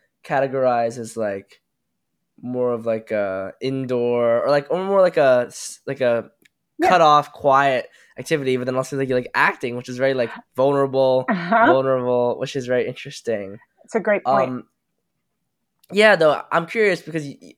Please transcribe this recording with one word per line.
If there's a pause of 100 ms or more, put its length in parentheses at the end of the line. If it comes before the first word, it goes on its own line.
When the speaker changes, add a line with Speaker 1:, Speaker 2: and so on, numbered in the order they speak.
(240)
Speaker 1:
categorize
as,
like, (800)
more
of,
like,
a
indoor
or,
like,
or
more
like
a
s-,
like
a (480)
Speaker 2:
Yeah.
Speaker 1:
cut
off,
quiet (280)
activity.
But
then
also,
like,
you
like
acting,
which
is
very,
like, (240)
vulnerable,
Speaker 2:
Uh-huh.
Speaker 1:
vulnerable,
which
is
very
interesting. (240)
Speaker 2:
It's
a
great
point.
Speaker 1:
Um, (1200)
yeah,
though,
I'm
curious
because
y-,
y-,